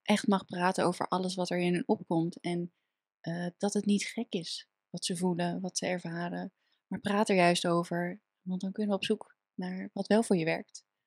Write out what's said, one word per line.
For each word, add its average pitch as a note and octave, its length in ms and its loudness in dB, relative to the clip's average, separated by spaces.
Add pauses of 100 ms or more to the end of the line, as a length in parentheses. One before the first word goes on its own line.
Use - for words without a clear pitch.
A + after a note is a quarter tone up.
echt - 240 2
mag F#3+ 180 4
praten F3+ 400 0
over - 240 2
alles F#3 260 0
wat F3+ 160 -2
er F3 80 0
in F3 160 2
hen F3 120 0
opkomt. E3+ 540 0
En, F3 320 -4 (480)
eh, E3+ 260 -6 (120)
dat G3+ 140 -2
het G#3 120 0
niet G3+ 200 2
gek - 280 -6
is - 360 -6 (220)
wat - 140 -10
ze F#3 120 -4
voelen, F3 440 0
wat F#3 180 -6
ze F3 80 -4
ervaren. F3 640 -6 (340)
Maar G3 140 -6
praat G#3 280 2
er G3+ 80 6
juist F3 300 6
over, F3 540 0 (220)
want F#3 180 -4
dan F#3+ 120 -6
kunnen G#3 200 -2
we G3 60 2
op - 60 -4
zoek - 320 -4 (180)
naar F#3 380 -8
wat G3 140 -6
wel G#3+ 160 6
voor G#3 140 4
je D#3+ 80 2
werkt. - 400 -4 (220)